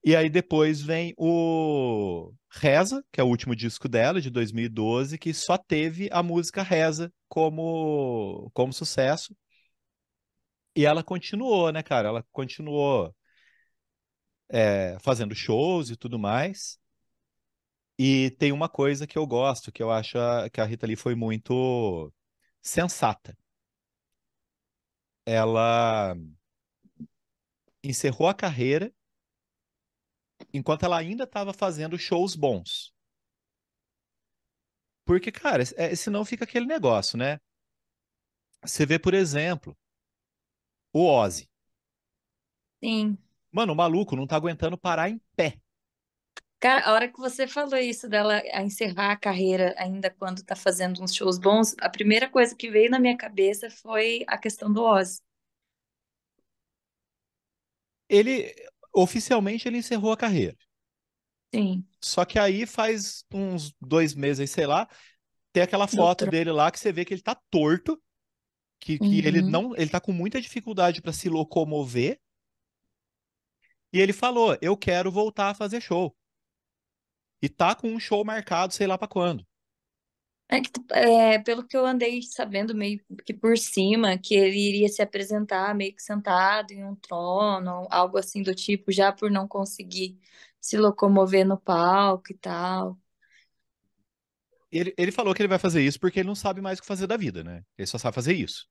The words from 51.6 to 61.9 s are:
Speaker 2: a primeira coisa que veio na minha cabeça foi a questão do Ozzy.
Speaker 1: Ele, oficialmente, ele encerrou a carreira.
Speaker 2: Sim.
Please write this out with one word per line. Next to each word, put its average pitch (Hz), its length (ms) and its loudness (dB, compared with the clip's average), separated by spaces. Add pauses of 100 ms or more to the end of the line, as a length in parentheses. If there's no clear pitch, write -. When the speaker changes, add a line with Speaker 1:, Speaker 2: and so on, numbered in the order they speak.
Speaker 2:
a - 100 -2
primeira 214 400 2
coisa 233 240 4
que 233 160 -12
veio 220 220 6
na 254 80 2
minha 247 160 4
cabeça 208 540 -2
foi 226 580 -4
a 214 100 -2
questão 208 340 -4
do 220 120 2
Ozzy. 190 380 4 (3000)
Speaker 1:
Ele, 220 440 4 (400)
oficialmente, 214 760 2
ele 233 80 -4
encerrou 220 340 -2
a 220 60 0
carreira. 170 400 0 (1000)
Speaker 2:
Sim. 185 320 -2 (140)